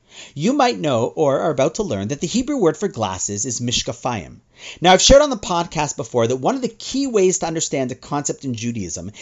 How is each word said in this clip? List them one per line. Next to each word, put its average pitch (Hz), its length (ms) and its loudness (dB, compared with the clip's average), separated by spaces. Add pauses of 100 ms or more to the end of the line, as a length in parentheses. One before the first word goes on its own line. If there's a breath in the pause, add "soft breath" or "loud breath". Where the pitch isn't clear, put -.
(340 loud breath)
You 196 200 0
might 247 240 2
know 139 360 0
or 151 260 2
are 185 100 0
about 135 240 2
to 226 80 -2
learn 107 260 -2
that 143 140 -8
the 185 40 0
Hebrew 254 300 -2
word 165 220 2
for 202 100 -2
glasses 101 560 -4
is 123 160 -6
mishkafayim. 120 800 -4 (420 loud breath)
Now, 180 140 8
I've 185 80 6
shared 277 180 10
on 294 80 4
the 262 80 -4
podcast 165 600 -4
before 123 300 0
that 127 100 0
one 156 180 0
of 262 80 -6
the 233 80 0
key 269 360 -4
ways 190 340 2
to 165 60 -4
understand 156 440 -2
the 127 60 -10
concept - 500 -6
in 123 80 -4
Judaism 104 560 -6 (120 loud breath)